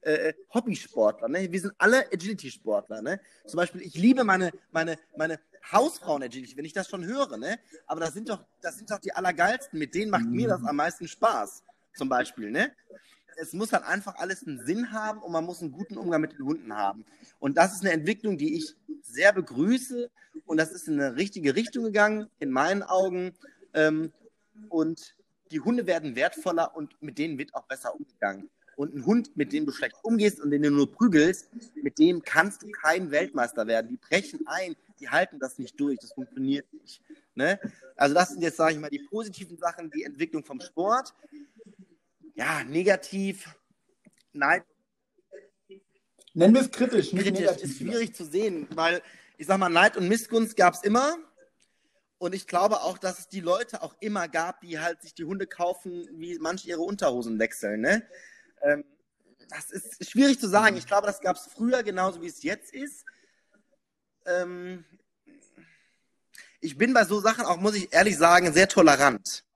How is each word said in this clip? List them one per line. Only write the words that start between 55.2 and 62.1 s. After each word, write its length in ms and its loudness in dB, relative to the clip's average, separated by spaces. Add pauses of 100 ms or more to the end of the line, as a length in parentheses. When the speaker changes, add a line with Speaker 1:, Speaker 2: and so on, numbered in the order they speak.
Speaker 1:
Hunde 220 -6
kaufen, 680 -6
wie 260 -10
manche 280 -6
ihre 120 -6
Unterhosen 580 -2
wechseln, 440 -2
ne? 220 2 (580)
Ähm, 220 2 (640)
das 200 -14
ist 400 -14
schwierig 300 6
zu 80 -2
sagen. 280 4
Ich 100 -10
glaube, 200 2
das 140 -4
gab's 320 -4
früher 320 0
genauso, 360 -2